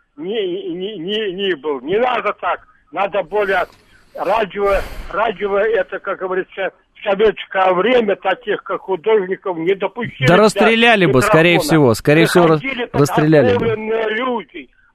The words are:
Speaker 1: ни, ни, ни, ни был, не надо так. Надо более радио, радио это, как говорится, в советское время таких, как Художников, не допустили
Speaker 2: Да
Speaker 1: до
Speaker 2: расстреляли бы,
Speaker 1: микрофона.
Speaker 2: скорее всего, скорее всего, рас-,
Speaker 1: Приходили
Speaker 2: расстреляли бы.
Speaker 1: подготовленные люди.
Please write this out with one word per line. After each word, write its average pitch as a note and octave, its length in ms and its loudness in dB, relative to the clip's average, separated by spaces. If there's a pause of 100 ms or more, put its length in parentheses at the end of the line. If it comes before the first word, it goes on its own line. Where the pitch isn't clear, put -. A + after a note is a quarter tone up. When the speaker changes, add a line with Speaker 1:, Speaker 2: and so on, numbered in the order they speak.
(180)
Speaker 1:
ни, F3 160 -8 (400)
ни, F#3+ 260 -8
ни, G3+ 320 -6
ни F#3+ 220 -4
был, C#3+ 280 -6
не E3 160 -2
надо A3+ 440 -2
так. F3 260 -6 (240)
Надо F#3+ 320 -4
более F#3+ 420 -2 (500)
радио, G3 640 -2 (320)
радио G3+ 480 -2
это, G3 400 -2
как F#3+ 200 -8
говорится, F#3 520 -6 (240)
в - 80 -20
советское F#3+ 720 0
время G#3 420 2
таких, F#3+ 480 -4
как F#3+ 180 -8
Художников, F#3+ 760 -2
не E3+ 180 0
допустили F#3+ 520 -4
Speaker 2:
Да F3 100 6
Speaker 1:
до G#3 60 6
Speaker 2:
расстреляли A3 640 4
бы, D3 40 4 (100)
Speaker 1:
микрофона. - 120 2
Speaker 2:
скорее E3+ 280 4
всего, D3+ 340 4
скорее D3+ 320 2
всего, F3 220 4
рас-, D#3 140 2
Speaker 1:
Приходили C#3+ 320 -8
Speaker 2:
расстреляли D3+ 600 4
бы. - 60 0
Speaker 1:
подготовленные A3 560 -4
люди. A3 540 -6 (260)